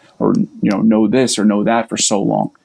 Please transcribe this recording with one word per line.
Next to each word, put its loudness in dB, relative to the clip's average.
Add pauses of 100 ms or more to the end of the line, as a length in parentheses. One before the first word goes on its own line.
(200)
or, 0
you -2
know, -2
know 4
this 0
or 2
know 2
that 0
for -8
so -2
long, -2 (140)